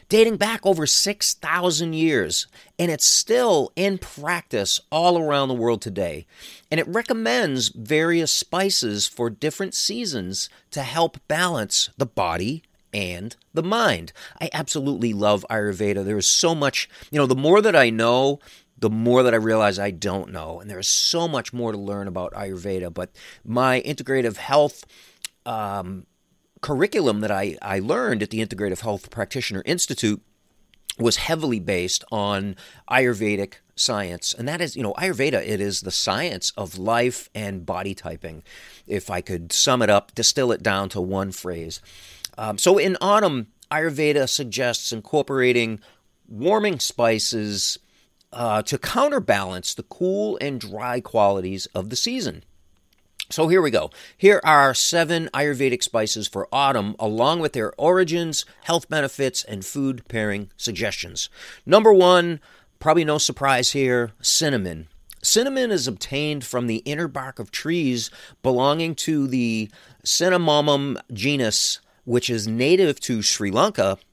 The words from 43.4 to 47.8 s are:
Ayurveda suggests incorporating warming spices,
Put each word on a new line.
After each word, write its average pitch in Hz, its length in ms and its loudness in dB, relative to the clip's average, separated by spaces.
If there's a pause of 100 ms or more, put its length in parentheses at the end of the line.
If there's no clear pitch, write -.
Ayurveda 147 580 0
suggests 120 640 -4
incorporating 120 840 0 (500)
warming 175 520 0
spices, 107 960 -2 (540)